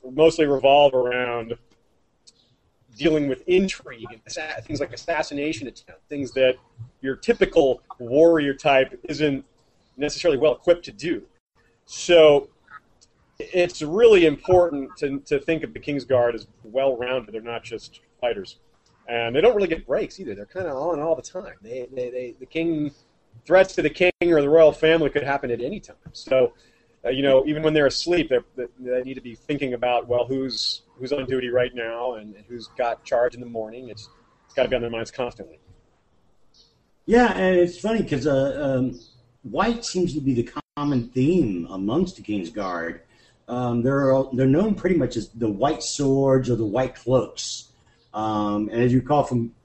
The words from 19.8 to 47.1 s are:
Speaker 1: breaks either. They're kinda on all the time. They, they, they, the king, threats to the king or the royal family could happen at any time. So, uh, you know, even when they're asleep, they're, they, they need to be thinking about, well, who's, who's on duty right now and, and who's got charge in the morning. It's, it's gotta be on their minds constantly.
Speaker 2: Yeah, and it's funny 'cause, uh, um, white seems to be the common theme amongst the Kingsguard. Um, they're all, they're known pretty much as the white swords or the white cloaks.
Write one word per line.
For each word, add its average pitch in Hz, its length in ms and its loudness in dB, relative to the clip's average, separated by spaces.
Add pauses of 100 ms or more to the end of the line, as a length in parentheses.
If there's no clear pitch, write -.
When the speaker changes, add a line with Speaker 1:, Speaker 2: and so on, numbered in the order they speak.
Speaker 1:
breaks 165 340 -4
either. 123 160 -10
They're 104 100 -16
kinda 180 240 -8
on 147 300 -4
all 160 160 -2
the 127 60 -12
time. - 400 -14
They, 123 300 -12
they, 123 180 -8
they, 123 280 -10
the 127 80 -18
king, 156 460 -4 (520)
threats 190 300 4
to 170 80 -2
the 147 80 2
king 180 220 2 (100)
or 170 180 4
the 143 80 2
royal 156 240 8
family 160 380 4
could 143 140 -2
happen 139 260 -4
at 113 100 -2
any 165 200 -6
time. - 160 -20 (160)
So, 131 400 0 (520)
uh, - 60 -4
you 135 120 -2
know, 135 220 6
even 151 200 -2
when 156 100 2
they're 147 120 4
asleep, 160 440 0
they're, 123 140 0 (120)
they, 127 100 -8 (120)
they 127 240 -4
need 131 120 -10
to 127 60 -14
be 117 140 -16
thinking 135 400 -6
about, 120 320 -2
well, 120 200 0
who's, 131 560 -6 (160)
who's 127 140 -6
on 135 140 -4
duty 127 240 -2
right 123 240 0
now 117 400 -6
and, 107 220 -16
and 104 120 -20
who's 120 200 -16 (100)
got 120 260 -4
charge 123 300 0
in 123 60 -16
the 123 60 -14
morning. 117 440 -12
It's, 107 180 -20 (380)
it's - 80 -20
gotta 127 160 2
be 127 60 0
on 117 40 0
their 117 120 -6
minds 113 180 -8
constantly. - 480 -10 (1500)
Speaker 2:
Yeah, 226 320 4
and 185 200 2
it's 175 220 2
funny 214 260 -2
'cause, 139 220 -4
uh, 135 320 0 (200)
um, 127 200 -4 (440)
white 202 420 -4
seems 175 300 -4
to 151 60 -4
be 135 140 0
the 117 140 -2 (280)
common 143 340 -2
theme 127 600 0
amongst 110 460 -2
the 101 60 -20
Kingsguard. 87 800 -8 (460)
Um, 120 360 -4
they're 135 300 2
all, 135 200 0
they're 127 140 2
known 190 280 4
pretty 185 220 0
much 127 200 -2
as 104 120 -6
the 113 220 -4
white 135 320 -2
swords 135 640 2
or 120 80 0
the 110 80 -2
white 123 300 -2
cloaks. - 760 -4 (460)